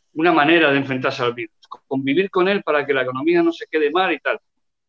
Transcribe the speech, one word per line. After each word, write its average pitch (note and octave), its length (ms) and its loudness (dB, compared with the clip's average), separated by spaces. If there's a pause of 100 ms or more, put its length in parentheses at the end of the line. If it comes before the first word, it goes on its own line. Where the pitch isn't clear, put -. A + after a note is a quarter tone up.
(140)
una E3+ 180 2
manera D#3 380 4
de C#3 80 2
enfrentarse C3 440 -4
al A#2+ 120 -2
virus, A#2 200 -12 (340)
convivir C#3 420 0
con F#3 160 2
él G3 160 0
para D3 240 0
que C#3+ 80 0
la C3 80 0
economía C#3+ 400 0
no E3+ 100 2
se D#3+ 140 -12
quede D#3 240 0
mal F3+ 220 0
y C#3+ 80 -6
tal. A#2+ 200 -4 (480)